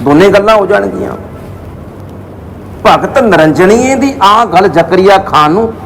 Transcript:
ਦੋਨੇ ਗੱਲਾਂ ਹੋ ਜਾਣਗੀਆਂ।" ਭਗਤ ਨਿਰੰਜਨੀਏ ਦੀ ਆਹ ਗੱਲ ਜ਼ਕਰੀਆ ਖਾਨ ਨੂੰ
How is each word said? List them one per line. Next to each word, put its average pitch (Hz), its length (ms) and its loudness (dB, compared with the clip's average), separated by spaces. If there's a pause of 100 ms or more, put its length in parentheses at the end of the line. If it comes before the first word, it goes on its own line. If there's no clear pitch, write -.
ਦੋਨੇ 147 280 4
ਗੱਲਾਂ 202 260 4
ਹੋ 202 100 2
ਜਾਣਗੀਆਂ।" 190 460 -2 (1800)
ਭਗਤ 190 300 -2
ਨਿਰੰਜਨੀਏ 196 760 2
ਦੀ 269 260 -2
ਆਹ 214 240 4
ਗੱਲ 185 220 2
ਜ਼ਕਰੀਆ 185 500 2
ਖਾਨ 151 340 2
ਨੂੰ 226 220 -2 (120)